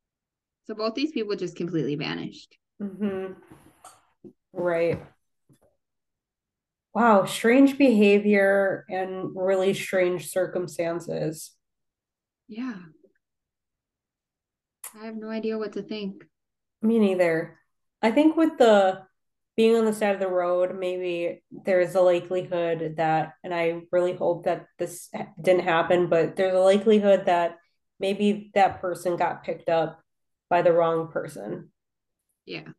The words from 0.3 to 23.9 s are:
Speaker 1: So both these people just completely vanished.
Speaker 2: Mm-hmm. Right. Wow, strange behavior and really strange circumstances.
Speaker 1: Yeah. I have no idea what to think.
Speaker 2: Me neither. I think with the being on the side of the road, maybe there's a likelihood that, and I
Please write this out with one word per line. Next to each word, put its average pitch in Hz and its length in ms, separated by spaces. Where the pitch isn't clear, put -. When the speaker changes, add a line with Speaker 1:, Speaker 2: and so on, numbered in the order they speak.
Speaker 1:
So 220 80
both 220 200
these 294 160
people 208 240
just 180 200
completely 160 400
vanished. - 640
Speaker 2:
Mm-hmm. 190 520
Right. 170 500
Wow, 208 320
strange 269 520
behavior 202 1120
and 185 460
really 190 380
strange 180 560
circumstances. 165 1200
Speaker 1:
Yeah. 226 280
I 220 60
have 220 100
no 214 140
idea 220 280
what 208 160
to 202 80
think. 202 420
Speaker 2:
Me 226 180
neither. 180 600
I 233 100
think 311 260
with 320 200
the 196 460
being 226 180
on 226 100
the 214 80
side 208 220
of 185 40
the 190 80
road, 180 500
maybe 180 720
there's 180 440
a 185 60
likelihood 175 960
that, 160 360
and 180 100
I 170 280